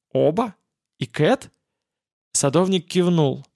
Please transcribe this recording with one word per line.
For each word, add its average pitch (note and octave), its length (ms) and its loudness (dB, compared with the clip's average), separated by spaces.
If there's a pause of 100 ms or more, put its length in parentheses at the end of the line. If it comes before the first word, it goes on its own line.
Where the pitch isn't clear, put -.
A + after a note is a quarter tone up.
(120)
"Оба? E3 420 -2 (460)
И C3 60 -6
Кэт?" - 460 -2 (800)
Садовник E3+ 520 0
кивнул. D#3+ 600 0 (100)